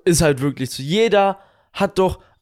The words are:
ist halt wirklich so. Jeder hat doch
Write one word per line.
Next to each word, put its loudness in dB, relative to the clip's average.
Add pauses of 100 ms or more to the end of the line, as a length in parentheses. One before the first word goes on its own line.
ist 2
halt 2
wirklich -4
so. -12
Jeder 0 (320)
hat -4
doch 0 (220)